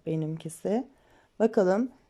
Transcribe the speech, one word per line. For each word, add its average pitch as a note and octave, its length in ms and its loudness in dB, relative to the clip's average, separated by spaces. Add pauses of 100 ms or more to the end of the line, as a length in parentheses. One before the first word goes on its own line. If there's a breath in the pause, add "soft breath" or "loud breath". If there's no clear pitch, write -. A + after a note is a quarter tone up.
benimkisi. D#3+ 840 -4 (520 soft breath)
Bakalım A3 520 2 (180 soft breath)